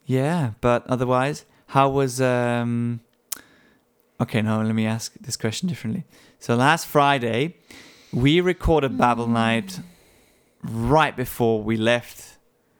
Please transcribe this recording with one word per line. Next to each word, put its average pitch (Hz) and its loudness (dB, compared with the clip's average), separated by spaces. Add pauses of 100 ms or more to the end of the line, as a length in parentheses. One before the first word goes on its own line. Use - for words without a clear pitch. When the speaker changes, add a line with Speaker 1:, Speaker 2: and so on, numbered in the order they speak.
Speaker 1:
yeah, 135 0 (100)
but 120 2
otherwise, 127 0 (220)
how 139 4
was, 135 0
um, 120 0 (1160)
okay, 117 -2
no, 110 0
let 110 0
me 110 0
ask 110 -4
this - -10
question 117 -4
differently. 143 -6 (340)
So - -2
last 147 2
Friday, 139 0 (580)
we 143 4
recorded 160 0
Babble 120 2
Speaker 2:
Mm. 117 0
Speaker 1:
Night 113 0 (840)
right 120 2
before 117 -2
we 110 -2
left 117 -2 (420)